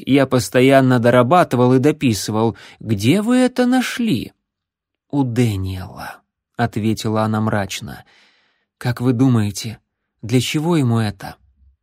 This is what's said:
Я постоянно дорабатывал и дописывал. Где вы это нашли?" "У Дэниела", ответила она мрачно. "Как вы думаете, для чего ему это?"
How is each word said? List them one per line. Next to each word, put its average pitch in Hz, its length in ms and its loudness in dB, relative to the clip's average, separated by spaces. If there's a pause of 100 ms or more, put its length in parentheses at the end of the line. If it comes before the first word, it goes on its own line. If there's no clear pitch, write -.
Я 135 220 2
постоянно 131 720 4
дорабатывал 123 760 4
и 131 60 4
дописывал. 117 760 0 (240)
Где 113 440 0
вы 247 140 0
это 247 280 0
нашли?" 233 680 -2 (800)
"У 143 140 -2
Дэниела", 98 1000 -4 (340)
ответила 110 680 -4
она 110 180 -2
мрачно. 101 640 -6 (720)
"Как 123 240 -6
вы 123 120 2
думаете, 113 680 0 (420)
для 120 180 -2
чего 156 380 -2
ему 117 220 0
это?" - 380 -8 (460)